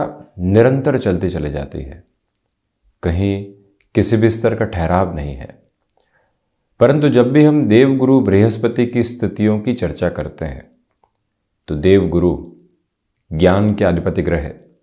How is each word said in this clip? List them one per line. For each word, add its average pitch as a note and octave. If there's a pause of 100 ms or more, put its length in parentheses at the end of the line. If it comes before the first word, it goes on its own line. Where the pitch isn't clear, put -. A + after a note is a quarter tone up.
(400)
निरंतर B2
चलती F#2
चली D2+
जाती C#2
है, C#2 (1000)
कहीं G2 (500)
किसी A2+
भी A2
स्तर A2
का A2
ठहराव F2
नहीं C#2+
है। B1+ (1300)
परंतु C#3+
जब B2
भी D3+
हम D3+
देवगुरु C3
बृहस्पति A2
की A#2+
स्थितियों G#2+
की A#2+
चर्चा F2
करते -
हैं C2+ (1000)
तो D#2
देवगुरु F2 (960)
ज्ञान F#2
के G#2+
अधिपति F2
ग्रह E2
है, C#2+ (240)